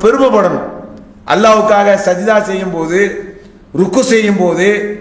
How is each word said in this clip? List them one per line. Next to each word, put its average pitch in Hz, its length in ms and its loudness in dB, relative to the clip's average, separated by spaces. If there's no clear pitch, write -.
பெருமைப்படணும். 214 640 2
அல்லாஹ்வுக்காக 208 640 4
சஜிதா 202 300 0
செய்யும் 190 280 -6
போது, 165 220 -2
ருக்கு 190 220 2
செய்யும் 208 320 2
போது, 175 240 0